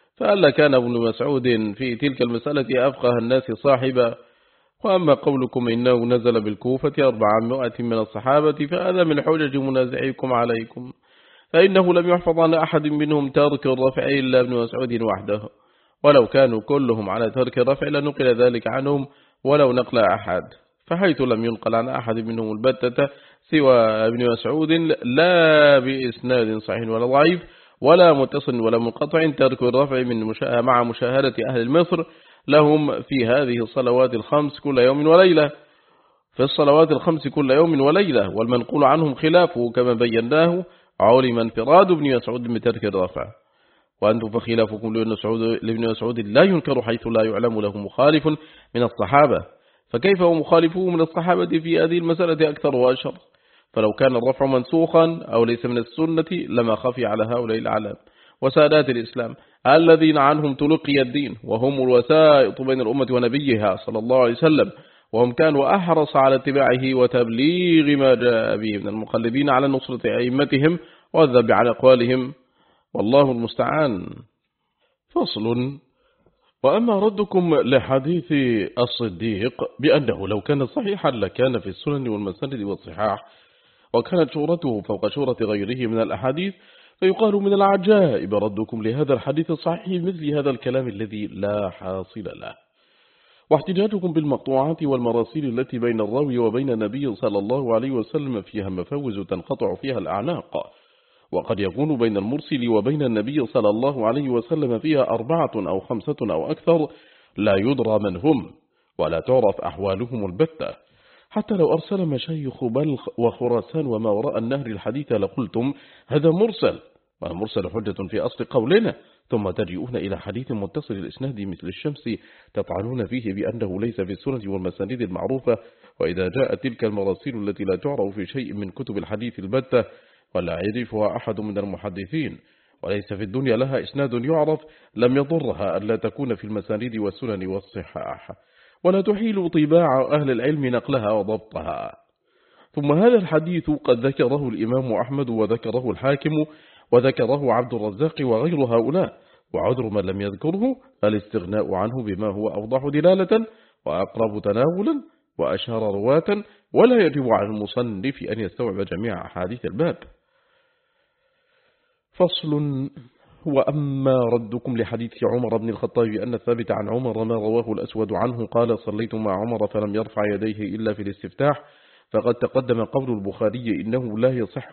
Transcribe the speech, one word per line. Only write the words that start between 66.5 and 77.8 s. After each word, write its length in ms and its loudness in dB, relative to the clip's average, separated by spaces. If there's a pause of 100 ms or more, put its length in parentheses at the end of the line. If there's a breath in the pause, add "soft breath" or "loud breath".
وتبليغ 1000 2
ما 180 6
جاء 420 2
به 220 -4
من 100 -8
المقلدين 640 -2
على 160 4
نصرة 340 -4 (180)
أئمتهم 600 2 (360 loud breath)
والذب 380 4
عن 140 4
أقوالهم، 680 4 (600)
والله 360 4
المستعان. 760 -2 (1080)
فصل. 640 -2 (840)
وأما 340 4
ردكم 560 2
لحديث 800 2 (460)